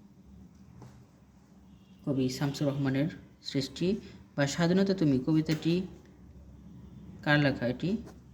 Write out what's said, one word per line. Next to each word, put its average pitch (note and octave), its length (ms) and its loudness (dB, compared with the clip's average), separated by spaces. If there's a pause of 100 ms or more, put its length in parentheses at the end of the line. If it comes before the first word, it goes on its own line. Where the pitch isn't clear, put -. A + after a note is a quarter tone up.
(2000)
কবি C3 220 0
শামসুর C#3+ 400 -2
রহমানের C#3 400 0 (340)
সৃষ্টি। E3 580 -2 (360)
বা C#3 100 4
স্বাধীনতা F#3 480 2
তুমি D3 320 4
কবিতাটি D#3+ 560 2 (1400)
কার D3 180 6
লেখা? C3 260 2
এটি D#3 300 -2 (380)